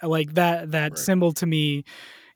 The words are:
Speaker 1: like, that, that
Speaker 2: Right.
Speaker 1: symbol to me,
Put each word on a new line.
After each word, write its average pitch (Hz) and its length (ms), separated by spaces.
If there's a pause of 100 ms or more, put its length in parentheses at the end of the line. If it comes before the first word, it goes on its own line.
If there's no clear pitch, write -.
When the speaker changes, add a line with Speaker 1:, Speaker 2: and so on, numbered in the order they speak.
Speaker 1:
like, 160 300
that, 170 380
that 151 200
Speaker 2:
Right. - 60
Speaker 1:
symbol 180 360
to 180 120
me, 151 380 (520)